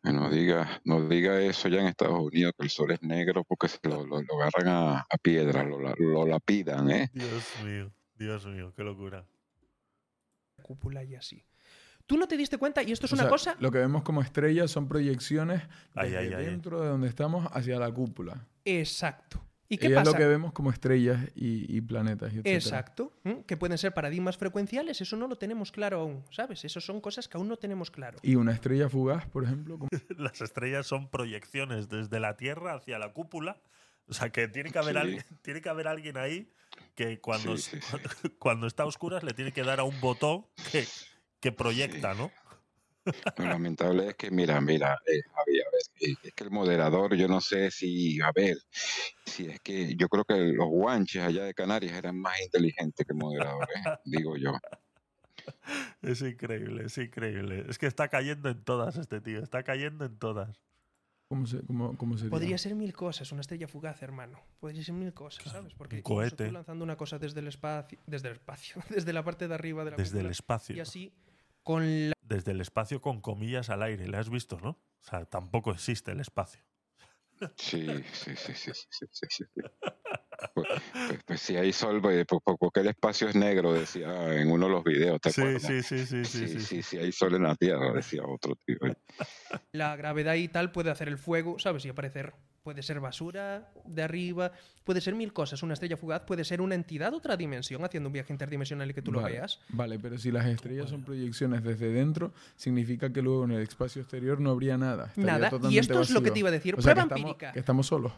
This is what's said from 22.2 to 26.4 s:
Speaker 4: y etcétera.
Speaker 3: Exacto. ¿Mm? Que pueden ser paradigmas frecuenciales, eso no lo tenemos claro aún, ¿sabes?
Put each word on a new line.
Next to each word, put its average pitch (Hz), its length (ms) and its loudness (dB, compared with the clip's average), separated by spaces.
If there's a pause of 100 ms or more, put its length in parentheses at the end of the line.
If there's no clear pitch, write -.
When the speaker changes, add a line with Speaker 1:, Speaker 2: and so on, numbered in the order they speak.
Speaker 4:
y 107 60 -4
etcétera. - 180 2
Speaker 3:
Exacto. - 560 -4 (140)
¿Mm? 196 80 -2 (120)
Que 175 120 -4
pueden 175 200 0
ser 185 160 0
paradigmas 180 440 -2
frecuenciales, 208 640 -4
eso 208 160 -6
no 240 100 -4
lo 254 80 -6
tenemos 208 380 -6
claro 202 260 -2
aún, 143 320 -4
¿sabes? 233 320 -8